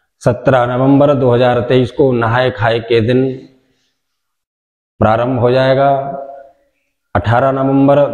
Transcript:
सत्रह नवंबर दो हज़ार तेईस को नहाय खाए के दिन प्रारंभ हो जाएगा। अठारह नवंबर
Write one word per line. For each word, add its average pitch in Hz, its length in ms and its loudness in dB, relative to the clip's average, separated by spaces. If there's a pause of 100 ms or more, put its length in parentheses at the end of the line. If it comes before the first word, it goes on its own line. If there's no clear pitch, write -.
(220)
सत्रह 123 440 0
नवंबर 139 480 2
दो 131 160 0
हज़ार 123 300 2
तेईस 127 300 0
को 135 220 0
नहाय 120 380 0
खाए 113 300 -2
के 117 200 0
दिन 123 240 0 (1800)
प्रारंभ 117 400 0
हो 123 100 2
जाएगा। 135 400 2 (1200)
अठारह 120 380 0
नवंबर 139 600 2